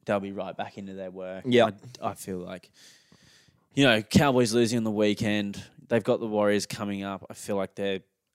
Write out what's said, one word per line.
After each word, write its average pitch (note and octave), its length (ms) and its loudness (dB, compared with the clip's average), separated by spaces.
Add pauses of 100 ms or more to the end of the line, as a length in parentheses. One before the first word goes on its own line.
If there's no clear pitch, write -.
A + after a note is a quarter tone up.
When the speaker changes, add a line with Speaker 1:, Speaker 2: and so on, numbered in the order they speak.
Speaker 1:
they'll G2+ 160 2
be G2 120 -8
right F#2+ 220 -8
back G2+ 220 -10
into G2 160 -14
their F#2+ 180 -12
work. F#2 340 -12
Speaker 2:
Yeah. A#2+ 240 6 (320)
Speaker 1:
I, A2 80 -4
I G2 40 -6
feel F#2+ 260 -8
like, F2+ 300 -12 (1040)
you C#3 120 2
know, A2 160 6
Cowboys B2 520 4
losing A#2 240 2
on A2+ 80 0
the A2 60 -2
weekend. G#2 680 0 (260)
They've A#2 160 2
got A#2+ 160 2
the A#2 80 -6
Warriors G#2 380 2
coming G2+ 380 -6
up. G2 260 -8
I - 40 -16
feel - 220 -8
like F#2+ 200 -6
they're G2 260 -4 (340)